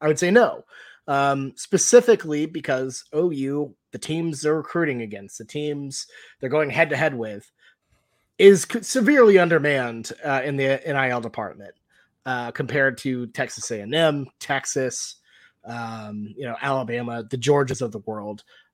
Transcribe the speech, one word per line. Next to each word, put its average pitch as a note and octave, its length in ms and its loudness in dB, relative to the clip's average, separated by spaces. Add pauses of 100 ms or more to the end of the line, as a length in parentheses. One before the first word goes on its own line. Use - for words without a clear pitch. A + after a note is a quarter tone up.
I D3+ 80 0
would D3+ 100 2
say F3 120 0
no. G#3+ 340 4 (440)
Um, C#3 480 0
specifically E3+ 880 4
because C3+ 680 -6
O E3+ 180 0
U, C#3 460 -4 (160)
the - 60 -14
teams D#3+ 420 -6
they're D3+ 160 0
recruiting D3 460 -4
against, G2+ 360 -14
the A2+ 60 -16
teams C#3+ 640 -8 (340)
they're C3+ 80 -8
going D3 220 0
head D#3 200 2
to D3 60 -2
head D3 180 0
with, A2 360 -10 (880)
is G3 320 10
c-, A#3 120 -4
severely A#3+ 560 6
undermanned, C#3+ 760 0 (120)
uh, C#3 200 0
in C#3 120 -4
the C3+ 300 0
N D3 100 -2
I C3 140 0
L B2 100 -2
department, G#2 540 -10 (500)
uh, B2 280 -6
compared C3+ 460 0
to B2 300 -4
Texas - 420 -8
A A2 100 -6
and G#2+ 140 -8
M, D3+ 320 2 (140)
Texas, - 760 -6 (480)
um, A2 720 -10
you C3 80 -12
know, A#2 160 -8
Alabama, A#2+ 680 -4
the C3 100 -6
Georgias C3 440 2
of A2+ 100 -4
the A2 80 -10
world. G#2 440 -10 (280)